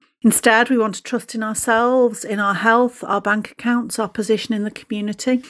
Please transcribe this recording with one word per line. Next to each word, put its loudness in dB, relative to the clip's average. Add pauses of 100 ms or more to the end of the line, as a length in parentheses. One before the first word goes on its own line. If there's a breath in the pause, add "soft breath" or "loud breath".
(220)
Instead, 4
we 2
want 0
to -14
trust -8
in -6
ourselves, 0
in -4
our 0
health, 2
our -2
bank -2
accounts, -4
our -2
position -2
in -4
the -6
community, -4